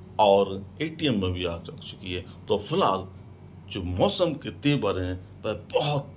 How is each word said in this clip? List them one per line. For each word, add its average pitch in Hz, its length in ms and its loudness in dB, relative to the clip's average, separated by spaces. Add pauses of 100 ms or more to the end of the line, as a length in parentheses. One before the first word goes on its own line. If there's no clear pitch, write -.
(200)
और 98 460 6 (160)
एटीएम 156 380 0
में 92 120 0
भी 90 120 -2
आग 85 240 -4
लग - 100 -12
चुकी - 340 -10
है। 90 120 -6 (240)
तो 101 100 2
फिलहाल 101 480 0 (600)
जो 98 140 -6
मौसम 156 500 2
के 123 180 -8
तेवर 101 520 2
हैं, 90 400 -6
वह 110 100 -2 (220)
बहुत 147 420 0